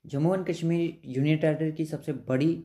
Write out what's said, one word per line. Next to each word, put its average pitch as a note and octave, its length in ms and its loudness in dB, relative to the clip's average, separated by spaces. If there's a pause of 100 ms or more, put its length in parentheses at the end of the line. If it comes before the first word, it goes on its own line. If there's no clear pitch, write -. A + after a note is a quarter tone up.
जम्मू D#3 280 2
and F#3 160 -2
कश्मीर E3 540 -2
यूनियन C#3 340 2
टेरिटरी D#3 340 2
की D#3 140 -4
सबसे D3+ 260 -8
बड़ी C3 420 0 (100)